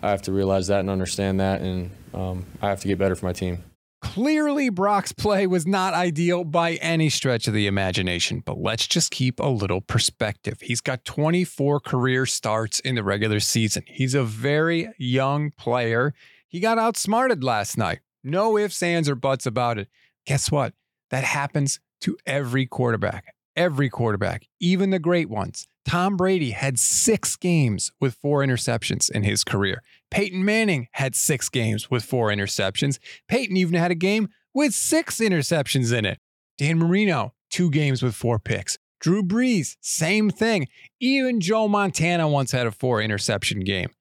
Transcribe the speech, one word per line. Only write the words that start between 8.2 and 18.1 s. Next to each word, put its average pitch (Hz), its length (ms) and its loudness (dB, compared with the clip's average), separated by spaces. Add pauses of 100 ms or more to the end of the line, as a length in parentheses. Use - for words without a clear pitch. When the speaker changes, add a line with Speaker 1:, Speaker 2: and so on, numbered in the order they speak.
Speaker 2:
but - 160 -8
let's 104 280 -2
just - 240 0
keep 127 280 -2
a - 60 -2
little 101 340 0
perspective. - 800 -2
He's - 220 -4
got 131 240 -4
twenty-four 151 760 0
career 127 440 0
starts 110 540 -2
in 131 160 -4
the 113 80 -2
regular 104 360 0
season. 110 460 0
He's 131 300 -4
a 139 80 2
very 147 760 0
young 135 540 0
player. 120 640 0 (320)
He 170 120 -10
got 226 200 2
outsmarted 226 640 0
last 110 340 0
night. 85 220 -2 (240)